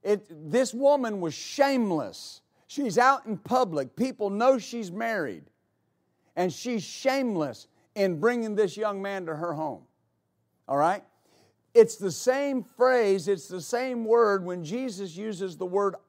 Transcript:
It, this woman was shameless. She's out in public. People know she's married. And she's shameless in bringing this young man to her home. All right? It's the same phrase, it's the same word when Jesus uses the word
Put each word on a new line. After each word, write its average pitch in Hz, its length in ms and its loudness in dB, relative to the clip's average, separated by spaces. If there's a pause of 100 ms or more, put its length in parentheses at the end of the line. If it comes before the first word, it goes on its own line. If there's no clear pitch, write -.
It, 170 500 -4
this 240 220 0
woman 247 480 2
was 160 120 -4
shameless. 214 1080 -2 (260)
She's 233 300 -2
out 254 280 4
in 214 120 -4
public. 175 580 -2
People 220 340 -2
know 240 280 4
she's 208 340 -8
married. 175 520 -6 (920)
And 180 160 0
she's 233 320 -6
shameless 226 840 -4 (280)
in 190 240 0
bringing 226 360 0
this 196 200 0
young 202 260 -4
man 196 260 -6
to 160 80 -6
her 165 180 -6
home. 135 300 -6 (840)
All 135 80 0
right? 165 260 2 (720)
It's 226 220 10
the 196 160 -4
same 262 520 0 (120)
phrase, 208 540 4
it's 190 180 -2
the 185 140 -10
same 247 420 -4
word 214 400 4
when 180 220 -6
Jesus 196 500 -6
uses 190 400 -8
the 185 100 -8
word 190 300 0 (140)